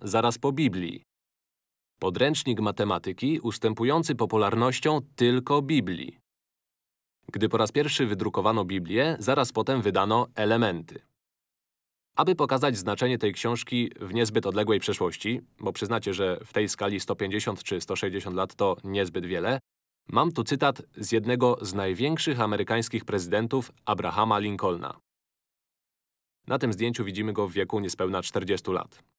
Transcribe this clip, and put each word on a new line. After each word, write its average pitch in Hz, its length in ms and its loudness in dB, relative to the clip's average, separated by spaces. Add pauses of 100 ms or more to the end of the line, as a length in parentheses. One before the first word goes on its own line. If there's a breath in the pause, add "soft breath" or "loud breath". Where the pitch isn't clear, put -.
zaraz 113 360 2
po 139 140 0
Biblii. 92 520 -2 (960)
Podręcznik 117 600 0
matematyki 104 800 -2
ustępujący 120 760 0
popularnością 113 840 2 (160)
tylko 127 460 2
Biblii. 127 560 -2 (1120)
Gdy 107 180 2
po 113 80 2
raz 110 140 4
pierwszy 147 340 2
wydrukowano 104 600 0
Biblię, 95 540 0
zaraz 127 320 2
potem 120 300 0
wydano 101 540 2
Elementy. 104 680 0 (1120)
Aby 165 200 4
pokazać 135 420 2
znaczenie 117 400 0
tej 104 160 0
książki 117 580 -2 (100)
w 95 120 -8
niezbyt 110 320 2
odległej 101 340 2
przeszłości, 101 640 -2 (180)
bo 98 140 -4
przyznacie, 104 400 -2
że 90 320 0
w - 80 -20
tej 107 160 2
skali 101 300 -2
sto 95 160 -2
pięćdziesiąt 101 480 -4
czy 90 180 -4
sto 98 140 -4
sześćdziesiąt 95 400 -4
lat 95 200 -4
to 98 280 0
niezbyt 95 420 -2
wiele, 92 340 -2 (480)
mam 151 240 2
tu 120 120 -2
cytat 139 380 2 (140)
z - 160 -4
jednego 120 500 4
z 95 120 -4
największych 120 640 0
amerykańskich 107 640 0
prezydentów, 104 680 0 (140)
Abrahama 104 540 2
Lincolna. 98 600 -4 (1500)
Na 131 120 0
tym 117 140 0
zdjęciu 117 320 -2
widzimy 101 280 -4
go 101 140 0
w 87 60 -8
wieku 98 260 0
niespełna 95 420 -2
czterdziestu 95 500 -2
lat. - 320 -6 (160)